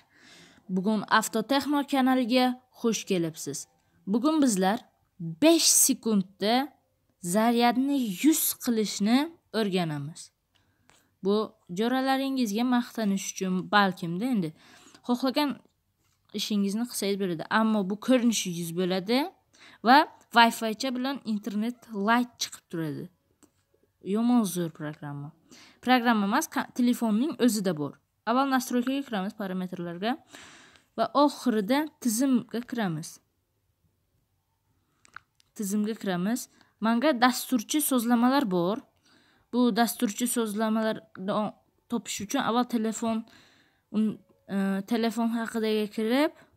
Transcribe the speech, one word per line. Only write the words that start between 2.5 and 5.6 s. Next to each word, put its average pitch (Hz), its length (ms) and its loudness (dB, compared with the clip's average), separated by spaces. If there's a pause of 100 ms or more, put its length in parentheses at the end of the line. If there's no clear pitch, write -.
xush 226 240 -2
kelibsiz. 165 640 -4 (400)
Bugun 262 340 2
bizlar 202 380 2 (400)
besh 294 500 4